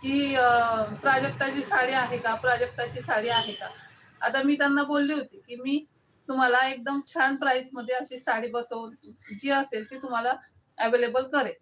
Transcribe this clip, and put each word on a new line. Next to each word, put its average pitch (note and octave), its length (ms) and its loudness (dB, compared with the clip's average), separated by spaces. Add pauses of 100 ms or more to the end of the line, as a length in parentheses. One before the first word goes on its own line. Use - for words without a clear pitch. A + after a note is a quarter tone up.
की, C#4 320 0
अं, A#3 600 4
"प्राजक्ताची C4+ 680 0
साडी C4 300 2
आहे B3 260 0
का, A3+ 160 -2
प्राजक्ताची A#3+ 640 -2
साडी A#3 280 -2
आहे A3+ 240 0
का?" G3 160 -12 (520)
आता B3 220 0
मी C#4+ 120 4
त्यांना C#4+ 280 2
बोलली C#4+ 300 0
होती C#4+ 360 -6
की A#3+ 80 -12
मी C#4 280 -2 (440)
तुम्हाला B3+ 300 4
एकदम C4+ 480 -2
छान C4+ 280 0
प्राइस C4 380 0
मध्ये B3 220 -6
अशी B3+ 240 -6
साडी A#3+ 300 -2
बसवून A3+ 460 -8 (400)
जी C4+ 160 -4
असेल C4+ 400 -2
ती C4 60 -14
तुम्हाला B3 360 -2 (460)
अव्हेलेबल A#3+ 440 2
करेल. C4 400 0